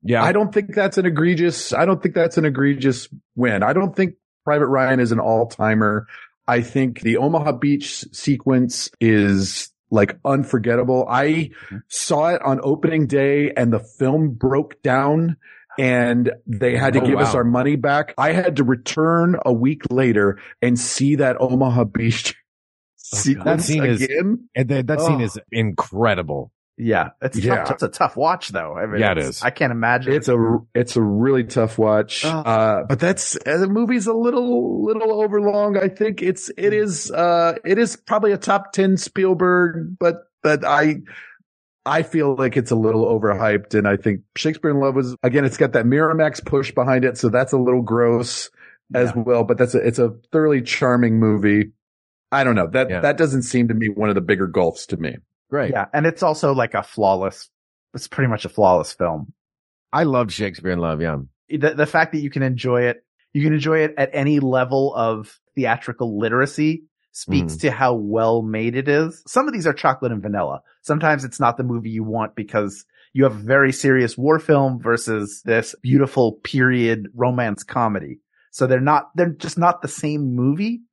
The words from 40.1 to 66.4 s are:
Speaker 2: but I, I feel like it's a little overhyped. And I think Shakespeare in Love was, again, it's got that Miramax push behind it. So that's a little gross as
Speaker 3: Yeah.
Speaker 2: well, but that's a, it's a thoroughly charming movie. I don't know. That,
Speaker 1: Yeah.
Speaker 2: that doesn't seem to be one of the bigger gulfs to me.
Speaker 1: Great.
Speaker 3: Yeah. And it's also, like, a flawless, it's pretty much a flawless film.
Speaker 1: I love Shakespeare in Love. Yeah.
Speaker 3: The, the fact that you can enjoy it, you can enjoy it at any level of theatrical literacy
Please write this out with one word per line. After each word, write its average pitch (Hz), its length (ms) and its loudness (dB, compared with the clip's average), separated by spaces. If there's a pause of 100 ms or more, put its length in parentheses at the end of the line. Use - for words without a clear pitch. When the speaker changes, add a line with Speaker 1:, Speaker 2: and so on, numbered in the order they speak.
Speaker 2:
but 151 220 0
I, 151 380 2 (800)
I 151 200 0
feel 147 320 0
like 131 200 0
it's 123 140 -2
a 117 60 2
little 110 300 2
overhyped. 104 680 0
And 104 120 4
I 101 120 4
think 101 220 0 (160)
Shakespeare 156 340 -2
in 143 100 2
Love 139 140 0
was, 127 280 -2
again, 127 220 2
it's 127 140 -2
got - 140 2
that 117 120 2
Miramax 151 600 2
push 135 280 -2
behind 127 320 2
it. 123 140 0
So 127 100 0
that's 123 240 0
a 139 60 2
little 127 240 2
gross 117 680 0 (440)
as 123 200 2
Speaker 3:
Yeah. 120 80 -2
Speaker 2:
well, 117 220 2
but 120 140 0
that's 123 160 2
a, 123 120 2
it's 117 120 0
a 117 160 0 (180)
thoroughly 151 300 2
charming 123 580 2
movie. 104 520 2 (600)
I 135 120 2
don't 123 100 2
know. 92 140 2
That, 131 200 0
Speaker 1:
Yeah. 92 120 -4
Speaker 2:
that 143 180 0
doesn't 135 240 0
seem 120 260 0
to 113 60 0
be 110 160 -2
one 104 180 -2
of 104 60 2
the 98 80 2
bigger 92 260 0
gulfs 85 380 -2
to 98 100 -8
me. 80 200 -6 (340)
Speaker 1:
Great. 139 220 -2
Speaker 3:
Yeah. 101 200 -2
And 151 140 0
it's 165 160 -2
also, 156 320 0
like, 123 180 -2
a 104 100 -2
flawless, 98 680 -2 (420)
it's - 160 -14
pretty 131 220 0
much 107 160 -4
a - 20 -8
flawless 92 460 2
film. 80 400 -6 (580)
Speaker 1:
I 151 120 0
love 123 280 0
Shakespeare 92 380 -6
in 90 80 -2
Love. 80 240 -2
Yeah. 80 140 -4 (340)
Speaker 3:
The, 147 240 0
the 147 100 2
fact 160 280 0
that 156 80 -4
you 139 100 -6
can 135 120 -4
enjoy 123 420 0
it, 120 200 -2 (300)
you 143 100 0
can 156 80 2
enjoy 156 280 0
it 151 180 0
at 139 160 2
any 147 260 2
level 131 540 0
of 113 440 -4 (160)
theatrical 120 640 -4
literacy 139 680 0 (300)